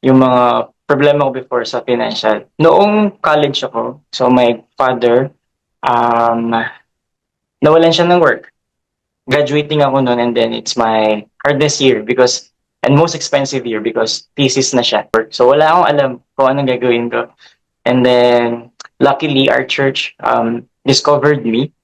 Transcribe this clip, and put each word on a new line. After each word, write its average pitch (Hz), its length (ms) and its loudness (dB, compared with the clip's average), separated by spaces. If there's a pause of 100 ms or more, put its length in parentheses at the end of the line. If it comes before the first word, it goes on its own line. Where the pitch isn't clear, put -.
yung 131 160 4
mga 123 480 2 (160)
problema 143 400 2
ko 131 80 -4
before 123 320 -6
sa 120 160 -8
financial. 110 640 -2 (160)
Noong 202 560 2
college 147 480 -2
ako, 117 320 -8 (160)
so 123 160 0
my 123 320 2 (160)
father, 127 560 0 (480)
um, 117 720 0 (1120)
nawalan 165 240 4
siya 170 160 0
ng 175 160 2
work. 131 320 -2 (720)
Graduating 147 560 -2
ako 135 240 0
noon, 120 160 0
and 120 160 -2
then 117 160 -2
it's 113 240 -8
my 110 480 0 (160)
hardest 147 400 0
year 117 240 2
because, 123 480 -2 (320)
and 131 80 2
most 165 240 2
expensive 135 480 -4
year 110 160 -4
because 113 560 -6
thesis 135 400 0
na 117 80 0
siya. - 240 -4 (240)
So 123 160 2
wala 147 160 4
akong 165 240 2
alam 143 220 0 (260)
kung 135 80 2
anong 131 240 0
gagawin 120 400 -2
ko. 117 160 -4 (640)
And 127 160 2
then 120 640 2 (320)
luckily 139 480 0
our 131 160 0
church, - 560 -4
um, 117 480 -4 (160)
discovered 147 560 0
me. 120 320 -4 (100)